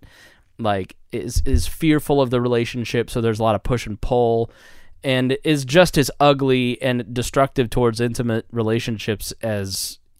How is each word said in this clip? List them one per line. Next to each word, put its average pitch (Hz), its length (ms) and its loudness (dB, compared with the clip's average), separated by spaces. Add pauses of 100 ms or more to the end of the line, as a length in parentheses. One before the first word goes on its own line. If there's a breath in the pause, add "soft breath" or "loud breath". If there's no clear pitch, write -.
(560 soft breath)
like, 101 380 -4 (160)
is, 120 340 -2
is - 220 2
fearful 151 560 2
of 123 80 0
the 123 100 2
relationship. 120 720 -2
So 123 100 -4
there's 113 200 0
a - 20 2
lot 110 140 2
of - 80 -6
push 120 240 -2
and 104 120 -8
pull 117 520 0 (500 soft breath)
and 131 400 0
is 151 220 0
just 160 340 4
as 139 220 2
ugly 131 600 2
and 123 320 -2
destructive 127 580 0
towards 117 300 0
intimate 120 520 -2
relationships 113 880 -4
as, 101 560 -6 (220)